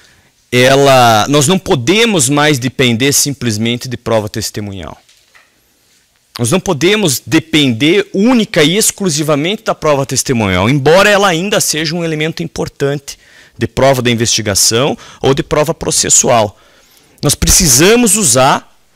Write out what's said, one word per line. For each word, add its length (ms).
ela, 800
nós 180
não 120
podemos 680
mais 300
depender 560
simplesmente 760
de 80
prova 320
testemunhal. 720
Nós 100
não 100
podemos 640
depender 880
única 520
e 120
exclusivamente 840
da 140
prova 320
testemunhal, 600
embora 400
ela 200
ainda 340
seja 340
um 80
elemento 380
importante 800
de 80
prova 340
da 80
investigação 880
ou 140
de 80
prova 280
processual. 880
Nós 140
precisamos 800
usar 600